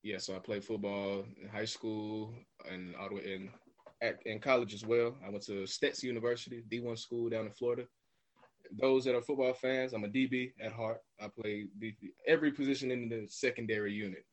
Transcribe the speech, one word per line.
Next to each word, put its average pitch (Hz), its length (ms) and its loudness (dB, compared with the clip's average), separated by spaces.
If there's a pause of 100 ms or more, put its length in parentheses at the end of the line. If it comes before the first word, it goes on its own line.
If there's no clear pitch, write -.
yeah, 101 160 -4
so 95 160 -4
I 92 40 -4
played 101 240 -4
football 101 600 0 (160)
in 101 80 -12
high 107 160 -2
school 110 640 -4 (380)
and 92 280 -8
all 98 120 -6
the 101 60 -4
way 98 180 -4
in, 95 160 -8 (540)
at, 110 240 0
in 110 100 -4
college 123 380 4
as 107 100 -10
well. 117 300 4 (100)
I 101 60 -8
went 101 140 -4
to 98 200 -2
Stetson 135 440 0
University, 120 600 -2
D 117 100 -2
one 120 160 -4
school 117 320 -2
down 110 200 0
in 101 40 -8
Florida. 120 340 0 (960)
Those 131 260 8
that 127 100 6
are 120 80 4
football 131 320 4
fans, 131 380 2
I'm 107 100 0
a 104 60 0
D 131 180 4
B 127 340 0
at 110 100 -4
heart. 113 300 -2 (180)
I 104 80 -8
play 104 380 -4 (140)
D-, 110 160 -4 (320)
every 151 240 6
position 135 400 0
in 120 180 -2
the 113 180 -2
secondary 107 680 0
unit. 104 400 -6